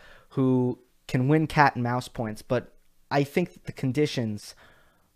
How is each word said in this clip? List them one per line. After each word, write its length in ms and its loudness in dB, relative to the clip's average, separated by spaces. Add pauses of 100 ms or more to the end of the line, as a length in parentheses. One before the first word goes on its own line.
(300)
who 480 2 (300)
can 200 0
win 200 2
cat 260 4
and 100 -4
mouse 240 -2
points, 360 -8
but 320 -4 (340)
I 140 2
think 300 -2
that 120 -20
the 60 -10
conditions 840 -4 (640)